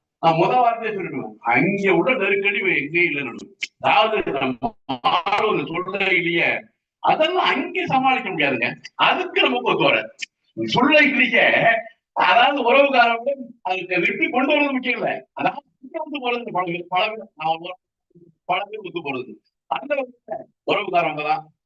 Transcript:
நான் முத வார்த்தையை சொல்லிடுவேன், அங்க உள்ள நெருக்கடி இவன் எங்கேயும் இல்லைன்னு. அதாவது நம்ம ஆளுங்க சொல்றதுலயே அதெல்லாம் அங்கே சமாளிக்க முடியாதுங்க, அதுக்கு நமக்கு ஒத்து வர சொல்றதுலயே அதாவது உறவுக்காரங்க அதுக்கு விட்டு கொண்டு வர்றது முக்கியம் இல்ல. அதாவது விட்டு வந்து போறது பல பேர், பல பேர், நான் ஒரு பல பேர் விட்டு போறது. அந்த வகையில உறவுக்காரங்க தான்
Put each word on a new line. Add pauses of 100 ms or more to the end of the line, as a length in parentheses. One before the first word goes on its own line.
(220)
நான்
முத (100)
வார்த்தையை
சொல்லிடுவேன், (140)
அங்க
உள்ள (120)
நெருக்கடி
இவன்
எங்கேயும்
இல்லைன்னு. (360)
அதாவது (240)
நம்ம (640)
ஆளுங்க
சொல்றதுலயே (520)
அதெல்லாம்
அங்கே
சமாளிக்க
முடியாதுங்க, (340)
அதுக்கு
நமக்கு
ஒத்து
வர (580)
சொல்றதுலயே (720)
அதாவது
உறவுக்காரங்க (320)
அதுக்கு
விட்டு
கொண்டு
வர்றது
முக்கியம்
இல்ல. (220)
அதாவது (120)
விட்டு
வந்து
போறது
பல
பேர்,
பல
பேர்,
நான்
ஒரு (720)
பல
பேர்
விட்டு
போறது. (380)
அந்த
வகையில (280)
உறவுக்காரங்க
தான் (240)